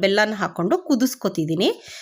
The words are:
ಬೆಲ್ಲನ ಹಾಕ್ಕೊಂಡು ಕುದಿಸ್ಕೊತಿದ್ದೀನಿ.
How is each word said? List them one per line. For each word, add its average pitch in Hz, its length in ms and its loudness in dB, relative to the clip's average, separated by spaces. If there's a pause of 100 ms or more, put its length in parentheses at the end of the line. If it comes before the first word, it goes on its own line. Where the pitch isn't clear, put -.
ಬೆಲ್ಲನ 208 360 2
ಹಾಕ್ಕೊಂಡು 180 360 0 (120)
ಕುದಿಸ್ಕೊತಿದ್ದೀನಿ. 202 800 0 (340)